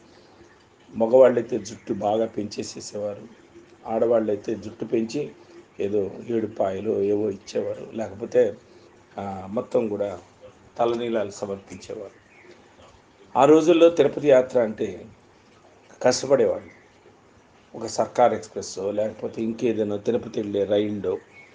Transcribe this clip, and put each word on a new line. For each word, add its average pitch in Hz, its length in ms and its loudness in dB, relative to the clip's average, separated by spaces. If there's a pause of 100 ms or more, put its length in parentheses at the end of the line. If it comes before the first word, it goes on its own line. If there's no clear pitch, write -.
(960)
మగవాళ్ళైతే 120 640 4
జుట్టు 104 360 -10
బాగా 107 320 0
పెంచేసేసేవారు, 104 960 -10 (640)
ఆడవాళ్ళైతే 113 680 0
జుట్టు 104 300 -10
పెంచి 117 460 -2 (480)
ఏదో 101 320 -2 (180)
ఏడు 113 180 -2
పాయలు 101 540 -2
ఏవో 104 280 0
ఇచ్చేవారు, - 640 -8
లేకపోతే, 113 600 0 (680)
ఆ, 95 320 -10
మొత్తం 117 360 -2
కూడా 101 320 -6 (600)
తలనీలాలు 117 520 -2
సమర్పించేవారు. 98 800 -12 (1300)
ఆ 135 60 6
రోజుల్లో 160 440 8
తిరుపతి 143 400 4
యాత్ర 127 320 6
అంటే 104 440 -4 (960)
కష్టపడేవాళ్ళు. 120 680 2 (1080)
ఒక 113 80 -10
సర్కార్ 113 480 2
ఎక్స్‌ప్రెస్సో, 98 580 -6
లేకపోతే 107 520 -6
ఇంకేదైనా 110 540 -2
తిరుపతి 120 440 -4
వెళ్ళే 101 220 -2
రైల్లో, 104 540 0 (380)